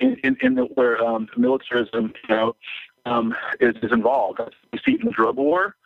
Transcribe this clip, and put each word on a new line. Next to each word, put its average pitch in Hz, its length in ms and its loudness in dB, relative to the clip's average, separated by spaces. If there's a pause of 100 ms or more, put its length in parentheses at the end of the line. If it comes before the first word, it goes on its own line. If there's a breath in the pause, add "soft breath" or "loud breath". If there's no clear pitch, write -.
in, 127 240 2
in, 135 160 2
in 127 140 2
the, 127 80 2
where, 120 420 0
um, 113 320 -2
militarism, 120 760 0 (160)
you 110 60 2
know, 113 220 0 (480 loud breath)
um, 117 300 -2 (260 loud breath)
is, 120 220 4
is 113 100 -2
involved. 113 480 0 (320)
You - 120 -6
see - 80 4
it - 80 0
in 117 60 -2
the 117 60 -2
drug 113 240 2
war, 156 380 0 (120)